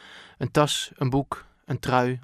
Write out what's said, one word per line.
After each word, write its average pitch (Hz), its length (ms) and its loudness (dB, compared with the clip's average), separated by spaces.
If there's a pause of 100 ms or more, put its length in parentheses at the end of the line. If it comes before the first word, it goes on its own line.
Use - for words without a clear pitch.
(380)
Een 127 140 -6
tas, - 440 0
een 135 140 -2
boek, - 360 -2 (200)
een 131 140 -4
trui 127 440 0